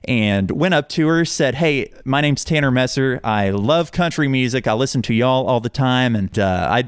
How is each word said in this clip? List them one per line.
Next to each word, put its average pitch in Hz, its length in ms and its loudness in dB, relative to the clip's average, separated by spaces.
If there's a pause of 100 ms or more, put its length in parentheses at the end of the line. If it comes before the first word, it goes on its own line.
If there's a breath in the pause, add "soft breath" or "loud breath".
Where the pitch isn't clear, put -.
and 104 480 0
went 180 220 0
up 147 160 0
to 156 180 0
her, 165 160 2
said, 139 320 -2
"Hey, 147 360 0 (120)
my 135 160 0
name's 147 240 0
Tanner 147 280 0
Messer. 127 520 0
I 104 280 0
love 131 420 0
country 160 340 -2
music. 127 400 0
I 110 60 0
listen 131 300 -2
to 120 100 -2
y'all 127 340 2
all 117 140 2
the 117 80 -4
time, 127 440 0
and, 101 240 -2
uh, 92 320 0
I, 120 180 0